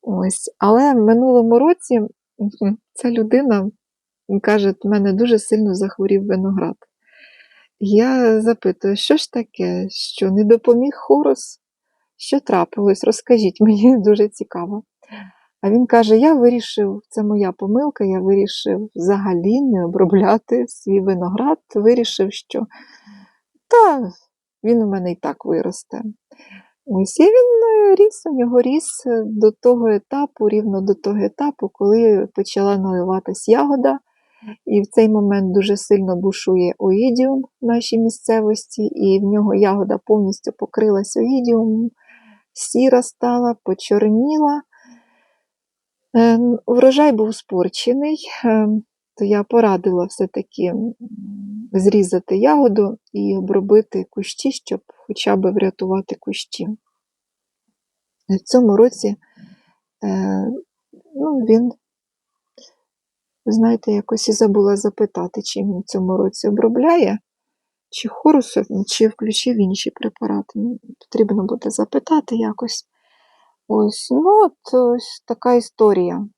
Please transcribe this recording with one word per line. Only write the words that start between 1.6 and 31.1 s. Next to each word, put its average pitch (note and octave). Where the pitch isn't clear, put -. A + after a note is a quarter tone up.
мгм, G#3
ця A#3+
людина A3
каже: G3+
«В G3+
мене G3+
дуже A3+
сильно G#3+
захворів G3
виноград». F#3+
Я A3
запитую: G3+
«Що C#4+
ж -
таке, F#3
що -
не G#3
допоміг A#3
хорус? -
Що -
трапилось? G3+
Розкажіть, G#3+
<laughs> -
мені A3
дуже G#3
цікаво». G3
А G3
він A#3+
каже: A3+
«Я D4+
вирішив, A3+
це A3
моя G#3
помилка, A#3
я F#3+
вирішив G3
взагалі G3
не G#3
обробляти G3
свій G3
виноград, F#3+
вирішив, A3
що -
та, D4+
він A#3
у G#3
мене F3+
і E3+
так -
виросте». E3+
Ось, G3
і D#4
він, A#4
е, F#4+
ріс, G#4+
у D#4+
нього B3
ріс, C4+
е, A#3
до G#3+
того A#3+
етапу, A3
рівно G#3
до G3
того G3+